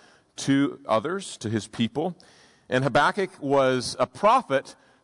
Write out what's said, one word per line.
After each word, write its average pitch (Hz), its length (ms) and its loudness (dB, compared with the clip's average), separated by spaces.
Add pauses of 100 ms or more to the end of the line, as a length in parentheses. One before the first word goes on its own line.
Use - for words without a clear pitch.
(360)
to 139 500 0
others, 160 520 -2
to 110 100 -8
his 104 180 -4
people. 147 480 -4 (540)
And 131 160 0
Habakkuk 160 560 0
was 131 580 0
a 127 80 0
prophet 208 720 0 (280)